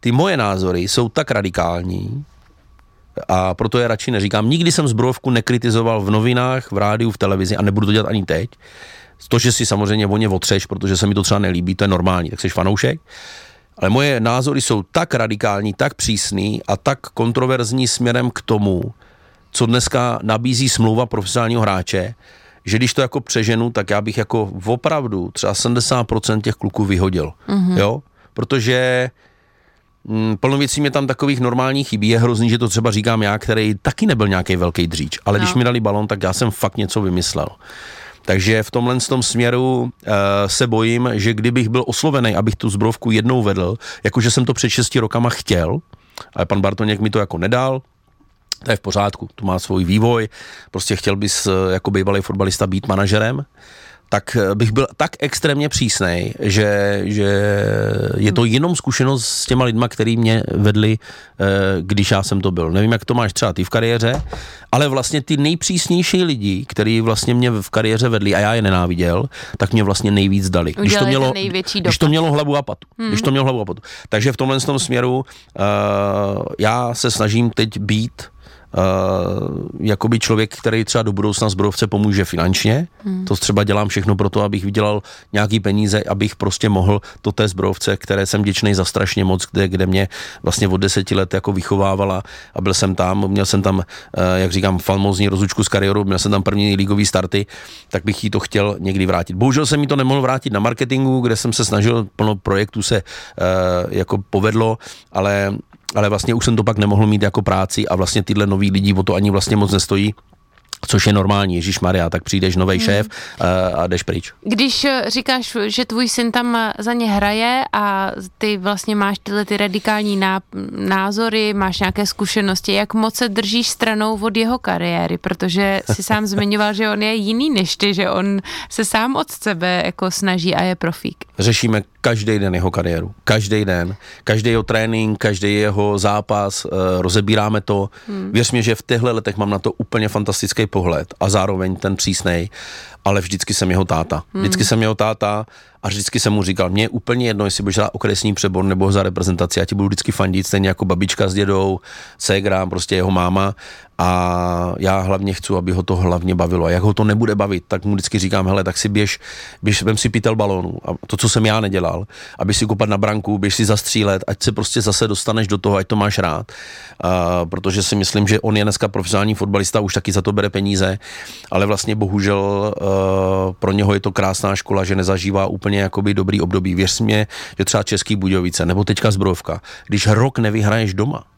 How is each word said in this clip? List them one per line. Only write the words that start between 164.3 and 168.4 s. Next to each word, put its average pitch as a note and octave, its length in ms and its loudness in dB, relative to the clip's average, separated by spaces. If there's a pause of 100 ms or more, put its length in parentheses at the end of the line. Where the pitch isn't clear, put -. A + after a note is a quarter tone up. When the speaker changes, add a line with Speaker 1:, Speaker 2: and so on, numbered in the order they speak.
Speaker 1:
se A#2 100 2
prostě G#2+ 280 -2
zase G#2+ 280 0
dostaneš G#2+ 400 -2
do G2+ 100 0
toho, G2+ 180 2
ať F#2+ 100 -2
to A2 100 -2
máš G2+ 220 0
rád. F2 340 -2 (480)
A F2+ 460 0
protože F#2 360 -2
si G#2 140 0
myslím, G2+ 320 0
že G#2+ 120 2